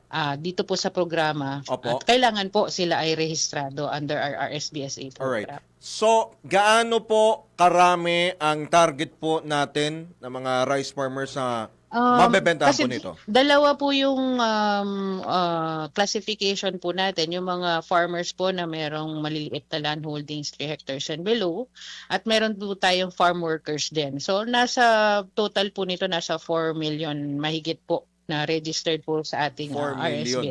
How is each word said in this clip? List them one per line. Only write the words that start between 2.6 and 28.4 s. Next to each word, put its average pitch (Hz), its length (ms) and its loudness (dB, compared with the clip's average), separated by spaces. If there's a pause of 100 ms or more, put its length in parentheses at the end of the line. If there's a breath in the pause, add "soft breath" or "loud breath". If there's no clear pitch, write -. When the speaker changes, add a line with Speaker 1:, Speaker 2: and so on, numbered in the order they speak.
Speaker 1:
sila 165 320 0
ay 160 160 0
rehistrado 147 720 -4
under 147 240 -4
our 139 320 -4
R - 80 -6
S - 160 -8
B 139 160 -8
S 131 80 -10
A - 160 -12
program. 135 480 -6
Speaker 2:
Alright. - 240 -20
So, 226 480 2 (160)
gaano 220 560 4
po 220 560 2
karami 175 800 6
ang 151 320 0
target 160 480 2
po 160 240 -2
natin 151 640 -2 (160)
ng 127 80 -10
mga 127 340 0
rice 135 300 -2
farmers 135 420 -6
na 120 300 -2 (200)
Speaker 1:
Um, 247 320 4
Speaker 2:
mabebentahan 185 520 4
Speaker 1:
kasi 294 120 2
Speaker 2:
po 247 80 0
nito? 175 200 -6 (120)
Speaker 1:
dalawa 285 560 4
po 277 160 2
yung, 262 480 2
um, 208 480 0 (320)
ah, 160 720 -2
classification 202 880 -2
po 175 80 -2
natin. 180 400 0
Yung 180 160 -4
mga 180 360 0
farmers 175 520 0
po 190 160 0
na 175 160 -4
merong 156 560 -4
maliliit 151 480 -6
na 151 200 -2
land 151 120 -6
holdings, 147 480 -8
three 143 160 -8
hectares - 400 -8
and 165 160 -6
below. 208 440 -2 (440 loud breath)
At 190 160 -2
meron 220 320 2
po 196 160 -6
tayong 185 360 2
farm 175 280 4
workers 156 480 -2
din. 143 320 -2
So, 196 240 0
nasa 233 880 4
total 208 400 0
po 185 160 -4
nito, 185 240 -2
nasa 170 240 -2
four 160 400 -2
million 151 400 -4 (240)
mahigit 156 480 -4
po 170 160 -2 (240)
na 151 160 -2